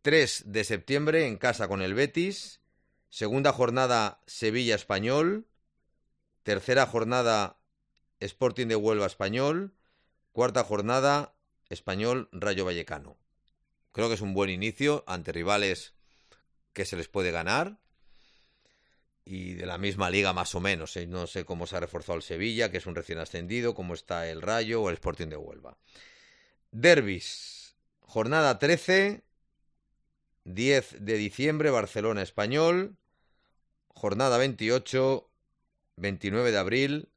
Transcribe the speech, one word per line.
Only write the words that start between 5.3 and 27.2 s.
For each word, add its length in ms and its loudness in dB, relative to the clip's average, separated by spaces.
Tercera 440 2
jornada 720 0
Sporting 500 -2
de 80 2
Huelva 300 2
Español. 680 -2
Cuarta 320 2
jornada 720 2
Español 640 -2
Rayo 320 -2
Vallecano. 540 -6
Creo 160 0
que 60 2
es 80 -6
un 100 -4
buen 160 2
inicio 580 0
ante 260 -6
rivales 600 0
que 140 -4
se 100 -8
les 120 -8
puede 220 -2
ganar. 460 -2
Y 300 -10
de 140 -10
la 120 -8
misma 320 -2
liga 220 4
más 220 -4
o 60 -4
menos, 360 -2
¿eh? 100 -8
No 200 -8
sé 180 -8
cómo 220 -8
se 100 -8
ha 40 -4
reforzado 360 -6
el 60 -8
Sevilla, 480 -2
que 80 -6
es 80 -10
un 100 -8
recién 220 -8
ascendido, 560 -4
cómo 200 -8
está 340 -6
el 140 -10
Rayo 400 -2
o 60 0
el 60 -2
Sporting 340 -6
de 80 -10
Huelva. 400 -16
Derbis, 1040 2